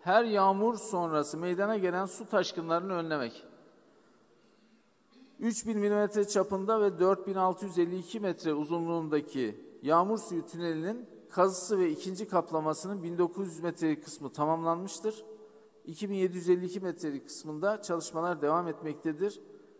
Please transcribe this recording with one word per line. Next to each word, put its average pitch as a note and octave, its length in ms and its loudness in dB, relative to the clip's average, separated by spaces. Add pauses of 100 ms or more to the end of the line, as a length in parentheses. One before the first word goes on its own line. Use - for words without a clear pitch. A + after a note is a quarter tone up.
her G#3 240 6
yağmur G3+ 520 4
sonrası D#3+ 600 0
meydana F3+ 380 0
gelen F#3 300 0
su G3+ 220 -10
taşkınlarını F3 640 0
önlemek. D#3 520 -4 (2000)
Üç A3+ 260 -4
bin A3 120 -2
milimetre G#3 500 2
çapında G3 520 2
ve F#3+ 180 4
dört F#3 280 4
bin G3 80 -2
altı F#3 320 2
yüz F3 120 -2
elli F3 200 2
iki G3 220 -6
metre D#3+ 340 -2
uzunluğundaki D3+ 1080 -2 (180)
yağmur F3 360 4
suyu F3 280 -4
tünelinin F3 600 -4 (240)
kazısı F#3+ 480 2
ve F3 120 4
ikinci F#3 380 -6
kaplamasının D#3+ 760 0
bin E3+ 160 -6
dokuz F3 300 0
yüz D#3+ 120 -10
metrelik E3 440 -2
kısmı - 280 -8
tamamlanmıştır. E3 920 -2 (600)
İki F#3+ 260 -6
bin G3+ 40 -2
yedi F#3 220 2
yüz F3+ 120 -2
elli F3+ 180 4
iki F3+ 140 -6
metrelik E3+ 460 -6
kısmında F#3 560 -4
çalışmalar E3 600 -2
devam E3 260 2
etmektedir. D#3 720 -4 (400)